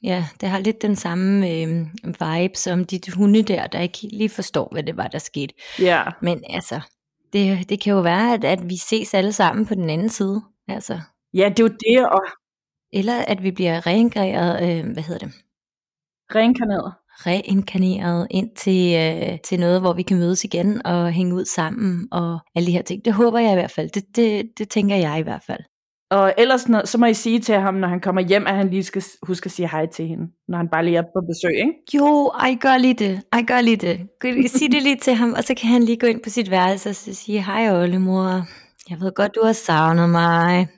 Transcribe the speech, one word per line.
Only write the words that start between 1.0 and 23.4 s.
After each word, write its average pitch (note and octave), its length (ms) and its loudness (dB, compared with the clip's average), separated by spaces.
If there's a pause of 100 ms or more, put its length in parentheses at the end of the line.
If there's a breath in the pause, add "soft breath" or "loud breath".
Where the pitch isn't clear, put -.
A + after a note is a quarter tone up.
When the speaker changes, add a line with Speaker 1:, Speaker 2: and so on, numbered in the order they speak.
Speaker 1:
øhm, E3 380 -4 (160)
vibe E3+ 520 -2
som F3+ 280 -2
de F3+ 160 -6 (140)
hunde G3+ 280 6
der, G3+ 240 -2
der - 140 -6
ikke F3 220 -6
lige G#3+ 260 -4
forstår, - 440 -4
hvad D#3 100 -6
det - 140 -8
var, - 120 -6
der C#3+ 100 -8
skete. - 360 -10 (240 loud breath)
Speaker 2:
Ja. F3 240 4 (200)
Speaker 1:
Men F3 260 -2
altså, E3+ 320 -8 (520)
det, F#3+ 360 0
det G3+ 120 -4
kan G#3 120 0
jo G3 80 4
være, F#3+ 340 2
at, A3 100 -2
at F3 260 -2
vi F#3 60 -6
ses A3 380 -4
alle G3 180 2
sammen G#3 340 0
på A3 80 -4
den F3 160 -2
anden F3 180 -2
side, G3+ 340 -2 (260)
altså. F#3+ 320 -8 (340)
Speaker 2:
Ja, F#3 140 4
det G3+ 120 0
er A3+ 40 8
jo A3 120 2 (120)
det, B3 200 6
og F#3+ 140 2 (720)
Speaker 1:
Eller A3 260 0
at G3 240 -4
vi F#3 80 0
bliver F3 360 -2
reinkarneret, F3+ 920 2
øh, - 140 -6
hvad D#3 100 -8
hedder E3 240 -10
det? C3+ 80 -14 (1000)
Speaker 2:
Reinkarneret. A3 600 0 (320)
Speaker 1:
Reinkarneret F#3 1040 0
ind F#3+ 260 -2
til, F3+ 380 2
øh, D#3+ 460 -2
til F3+ 200 -4
noget, F3 200 2
hvor F#3 120 2
vi F3 100 -2
kan F#3 160 0
mødes F3 260 0
igen G3 420 -2
og F3 260 0
hænge F3+ 220 0
ud F#3 100 -4
sammen F3+ 680 -4
og E3+ 260 -4 (160)
alle E3+ 120 0
de F3 60 0
her F3 100 0
ting. G3 220 -10
Det A#3 80 0
håber A#3 260 2
jeg A3+ 140 4